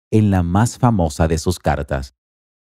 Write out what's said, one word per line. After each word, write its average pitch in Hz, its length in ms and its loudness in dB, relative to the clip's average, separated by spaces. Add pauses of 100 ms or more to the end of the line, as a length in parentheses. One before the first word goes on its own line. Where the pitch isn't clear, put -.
(120)
en 107 180 4
la 92 140 2
más 98 340 0
famosa 87 480 0
de 80 120 0
sus 90 200 -4
cartas. 69 560 -4 (480)